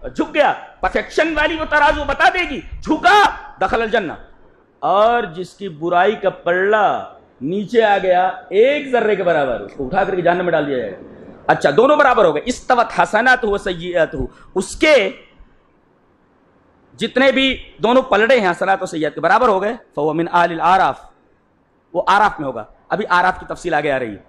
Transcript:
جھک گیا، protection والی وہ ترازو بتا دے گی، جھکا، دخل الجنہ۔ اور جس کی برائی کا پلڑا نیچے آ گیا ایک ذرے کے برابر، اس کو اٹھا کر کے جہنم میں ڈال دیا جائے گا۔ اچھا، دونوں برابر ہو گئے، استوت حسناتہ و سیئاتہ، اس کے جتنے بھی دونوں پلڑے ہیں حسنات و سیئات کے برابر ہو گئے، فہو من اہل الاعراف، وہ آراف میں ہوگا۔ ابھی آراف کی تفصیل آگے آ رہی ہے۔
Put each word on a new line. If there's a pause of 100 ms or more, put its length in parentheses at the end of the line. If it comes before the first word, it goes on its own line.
جھک
گیا، (280)
protection
والی
وہ
ترازو
بتا
دے
گی، (200)
جھکا، (360)
دخل
الجنہ۔ (680)
اور
جس
کی
برائی
کا
پلڑا (280)
نیچے
آ
گیا (240)
ایک
ذرے
کے
برابر،
اس
کو
اٹھا
کر
کے
جہنم
میں
ڈال
دیا
جائے
گا۔ (500)
اچھا،
دونوں
برابر
ہو
گئے،
استوت
حسناتہ
و
سیئاتہ، (380)
اس
کے (1900)
جتنے
بھی (220)
دونوں
پلڑے
ہیں
حسنات
و
سیئات
کے
برابر
ہو
گئے، (200)
فہو
من
اہل
الاعراف، (920)
وہ
آراف
میں
ہوگا۔ (240)
ابھی
آراف
کی
تفصیل
آگے
آ
رہی
ہے۔